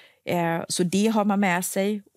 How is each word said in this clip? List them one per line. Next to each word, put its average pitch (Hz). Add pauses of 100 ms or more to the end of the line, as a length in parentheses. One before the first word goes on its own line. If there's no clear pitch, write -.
(240)
Eh, 170
så -
det 190
har 220
man 202
med 185
sig. 202 (140)